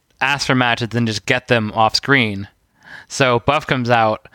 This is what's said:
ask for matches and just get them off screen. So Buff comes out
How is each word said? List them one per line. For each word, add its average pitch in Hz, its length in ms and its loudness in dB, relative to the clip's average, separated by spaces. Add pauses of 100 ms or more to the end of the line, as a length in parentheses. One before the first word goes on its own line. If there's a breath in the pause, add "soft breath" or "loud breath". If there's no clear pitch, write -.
(200)
ask 135 260 -2
for 139 80 2
matches 120 400 0
and 117 140 0
just 104 180 -6
get 127 220 -2
them 110 240 2
off 110 240 2
screen. 107 500 0 (640 loud breath)
So 127 300 0
Buff 147 260 -2
comes 127 240 -2
out 110 440 0